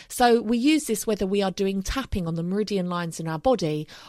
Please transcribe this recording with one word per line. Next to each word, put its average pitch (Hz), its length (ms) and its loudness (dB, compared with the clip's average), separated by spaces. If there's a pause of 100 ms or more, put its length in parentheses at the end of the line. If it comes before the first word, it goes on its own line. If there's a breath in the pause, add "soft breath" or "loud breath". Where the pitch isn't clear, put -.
So 240 340 4
we 214 160 0
use 294 280 4
this 220 200 -2
whether 208 220 0
we 202 140 2
are 190 100 2
doing 196 320 -2
tapping 202 420 -4
on 165 100 -2
the 165 80 -2
meridian 190 460 -2
lines 175 300 -4
in 165 80 -6
our 160 120 -4
body, 156 500 2 (200 loud breath)